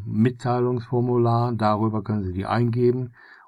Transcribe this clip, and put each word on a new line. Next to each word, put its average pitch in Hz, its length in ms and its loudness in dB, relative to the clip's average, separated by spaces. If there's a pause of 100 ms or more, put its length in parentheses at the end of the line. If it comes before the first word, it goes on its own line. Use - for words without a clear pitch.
Mitteilungsformular, 120 1500 0
darüber 107 500 0
können 107 180 -2
Sie 92 100 -4
die 95 140 -4
eingeben. 123 680 0 (340)